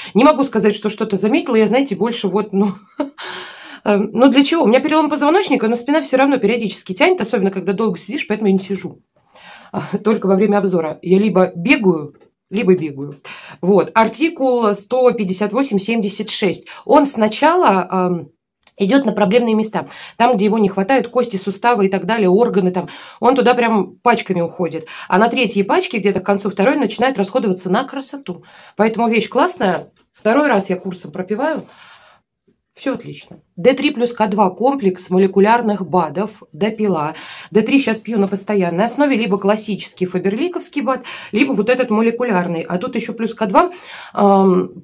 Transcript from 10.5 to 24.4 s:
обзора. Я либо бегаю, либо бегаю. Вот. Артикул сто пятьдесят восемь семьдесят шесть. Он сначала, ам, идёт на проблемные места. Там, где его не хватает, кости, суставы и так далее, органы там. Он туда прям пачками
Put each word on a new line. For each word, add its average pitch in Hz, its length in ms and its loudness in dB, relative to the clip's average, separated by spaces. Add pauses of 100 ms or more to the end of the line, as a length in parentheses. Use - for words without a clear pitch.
обзора. 175 420 -2
Я 185 180 4
либо 185 340 4
бегаю, 170 640 0 (340)
либо 185 260 2
бегаю. 143 400 -6 (440)
Вот. 180 340 2
Артикул 247 840 0
сто 247 360 2
пятьдесят 202 400 -4
восемь 226 280 0
семьдесят 214 500 -4
шесть. - 380 -4 (180)
Он 294 200 6
сначала, 226 840 2
ам, 180 400 -2 (480)
идёт 240 280 2
на 214 60 0
проблемные 220 440 2
места. 214 320 -2 (300)
Там, 240 180 4
где 202 100 2
его 214 120 2
не 202 120 2
хватает, 214 380 0
кости, 233 300 -2
суставы 202 480 0
и 190 40 2
так 185 160 -2
далее, 214 240 2
органы 185 420 2
там. 180 180 -4 (300)
Он 247 160 4
туда 247 180 4
прям 226 420 0
пачками 214 460 0